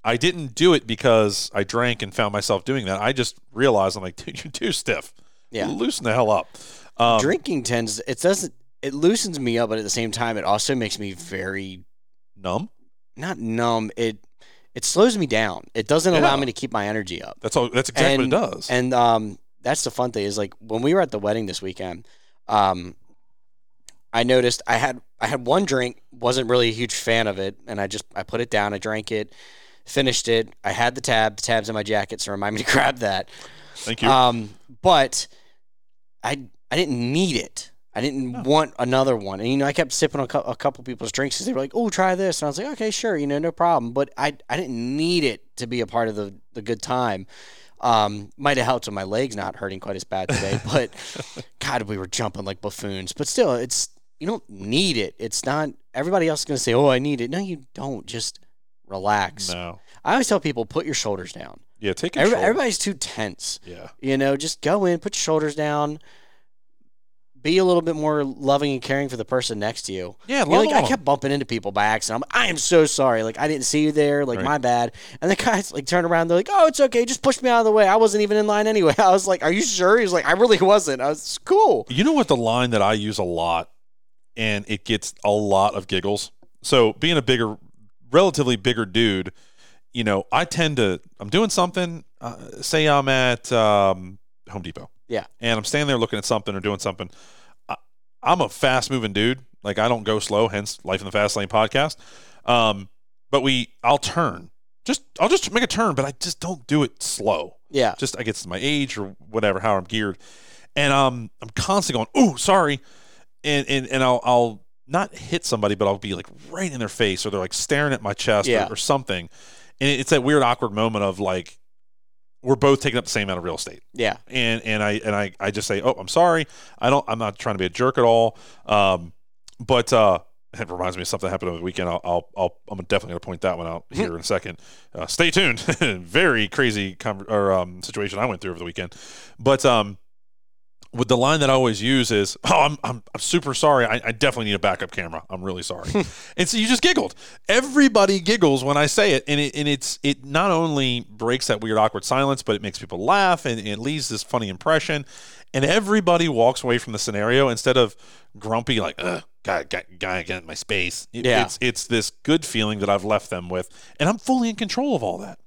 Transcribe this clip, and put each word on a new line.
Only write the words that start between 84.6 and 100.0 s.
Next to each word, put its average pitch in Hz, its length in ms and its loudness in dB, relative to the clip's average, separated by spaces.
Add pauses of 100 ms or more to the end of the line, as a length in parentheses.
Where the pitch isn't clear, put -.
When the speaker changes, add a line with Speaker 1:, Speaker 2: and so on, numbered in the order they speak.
Speaker 1:
it 104 160 -4
gets - 300 -4 (100)
a 104 80 2
lot 101 440 2
of 98 100 -6
giggles? 101 460 -2 (320)
So 117 300 4
being 165 240 0
a 139 40 2
bigger, 117 340 0 (560)
relatively 147 440 4
bigger 113 300 0
dude, 95 460 0 (600)
you 120 100 -4
know, 98 280 0
I 160 140 4
tend 156 320 -2
to, 98 220 2 (200)
I'm 101 100 -12
doing 196 200 2
something, 175 540 -2 (160)
uh, - 420 -14
say 156 260 2
I'm 143 200 4
at, 127 440 2
um, 98 680 4 (320)
Home 98 120 -10
Depot. - 280 -12 (180)
Speaker 2:
Yeah. 113 180 -6 (140)
Speaker 1:
And 117 180 0
I'm 104 60 -4
standing 147 240 -2
there 135 100 2
looking 113 200 0
at 98 80 -6
something 104 300 -2
or 95 40 -4
doing 101 200 -2
something. 92 300 -6 (600)
I, - 60 -6 (460)
I'm 170 200 2
a 110 80 0
fast-moving 127 640 0
dude. 117 260 0 (240)
Like, 101 160 -4
I 110 80 2
don't 117 160 0